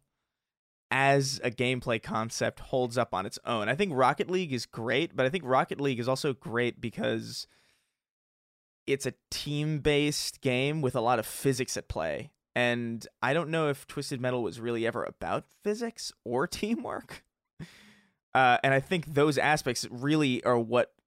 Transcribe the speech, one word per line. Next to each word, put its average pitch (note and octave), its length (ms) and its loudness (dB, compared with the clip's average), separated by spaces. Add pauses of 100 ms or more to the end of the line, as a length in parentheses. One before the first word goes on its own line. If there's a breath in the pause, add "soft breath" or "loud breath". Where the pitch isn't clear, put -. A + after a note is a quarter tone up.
(880)
as C3+ 540 4
a A#2+ 80 0
gameplay B2 500 0
concept A2+ 600 -4
holds B2+ 360 -2
up A#2+ 160 0
on F#2+ 140 -2
its - 180 -10
own. A2 240 0
I B2 60 2
think F#3+ 180 0
Rocket C3 380 4
League F3+ 220 -2
is A#2+ 140 -4
great, B2 500 -2
but B2+ 100 4
I C3 40 0
think F3 140 -4
Rocket C3 360 0
League C#3 180 0
is A#2 80 -4
also C3 260 0
great A#2 480 -2
because A2+ 680 -4 (1400)
it's C#3 180 -2
a B2+ 100 -4 (140)
team-based D3 1160 0
game C#3 400 0
with B2 120 0
a B2+ 60 0
lot A#2 180 4
of G#2+ 80 -2
physics B2+ 500 -2
at - 120 -8
play. D#2+ 420 -4 (240)
And A#2+ 500 -2 (160)
I B2+ 140 0
don't D#3+ 160 0
know D#3+ 180 0
if C#3 200 -4
Twisted C3+ 320 -8
Metal B2 240 0
was A2 160 -6
really A2+ 260 -2
ever A#2 160 -2
about - 440 -6 (180)
physics A3+ 480 -6 (120)
or B2 220 0
<laughs> - 0 -
teamwork. - 800 -6 (1080 loud breath)
Uh, B2+ 300 6
and C3+ 100 4
I C3+ 60 6
think D3+ 280 -2
those D3 320 4
aspects C#3 520 0
really C3+ 540 2
are A#2+ 140 4
what A#2 340 2 (140)